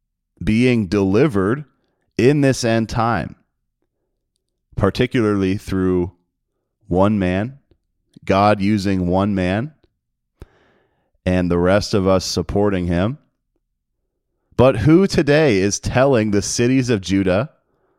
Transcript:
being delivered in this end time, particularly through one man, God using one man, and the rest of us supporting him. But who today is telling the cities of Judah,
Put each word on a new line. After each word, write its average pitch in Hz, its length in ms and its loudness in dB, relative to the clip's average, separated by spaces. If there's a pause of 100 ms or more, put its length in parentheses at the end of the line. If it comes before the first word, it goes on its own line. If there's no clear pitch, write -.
(420)
being 113 440 0
delivered 101 800 0 (520)
in 139 260 2
this 135 200 0
end 113 260 -2
time, 113 480 -4 (1400)
particularly 104 800 0
through 90 560 -2 (720)
one 98 320 2
man, 98 400 -4 (680)
God 101 360 2
using 95 480 0
one 98 260 0
man, 98 380 -4 (1500)
and 90 240 0
the 87 80 2
rest 95 360 0
of 95 120 0
us 95 180 2
supporting 95 640 -2
him. 92 320 -2 (1400)
But 117 220 4
who 165 280 4
today 147 520 2
is 98 200 0
telling 127 520 0
the 101 120 0
cities 123 480 0
of 107 100 0
Judah, 95 500 -2 (480)